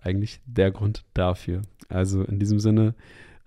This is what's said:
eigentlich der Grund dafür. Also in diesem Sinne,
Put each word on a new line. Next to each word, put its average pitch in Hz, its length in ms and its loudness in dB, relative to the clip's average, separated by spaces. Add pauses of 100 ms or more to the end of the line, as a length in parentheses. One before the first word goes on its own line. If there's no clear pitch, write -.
eigentlich 98 420 -4
der 95 260 2
Grund 104 420 -4
dafür. 90 480 -2 (280)
Also 95 340 0
in 101 160 -4
diesem 104 200 2
Sinne, 110 360 4 (520)